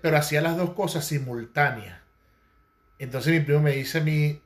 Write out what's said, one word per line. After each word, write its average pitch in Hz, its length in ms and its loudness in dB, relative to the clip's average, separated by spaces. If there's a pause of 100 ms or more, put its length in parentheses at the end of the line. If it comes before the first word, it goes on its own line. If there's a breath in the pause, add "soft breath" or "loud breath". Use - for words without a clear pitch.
pero 156 160 2
hacía 147 240 2
las 165 160 0
dos 175 140 0
cosas 170 340 -4
simultáneas. 120 920 -4 (1000)
Entonces 131 340 -2
mi 165 60 4
primo 147 220 4
me 147 100 4
dice 135 280 -2
a - 20 2
mí, 151 440 0